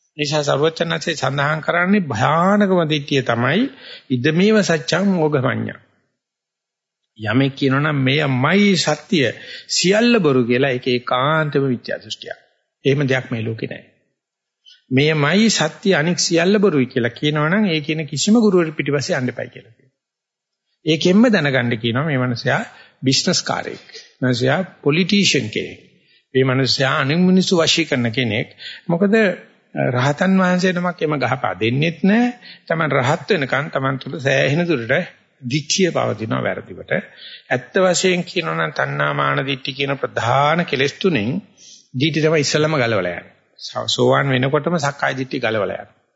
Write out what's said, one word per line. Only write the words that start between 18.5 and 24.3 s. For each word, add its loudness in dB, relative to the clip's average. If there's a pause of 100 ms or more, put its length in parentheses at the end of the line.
පිටිපස්සේ -2
යන්න -4
එපයි -8
කියලා -20
කියනවා. -20 (1040)
ඒකෙන්ම 4
දැනගන්න 2
කියනවා -2
මේ -2
මනුස්සයා -2 (360)
බිස්නස් 0
කාරයෙක්. -8 (280)
මනුස්සයා 0 (200)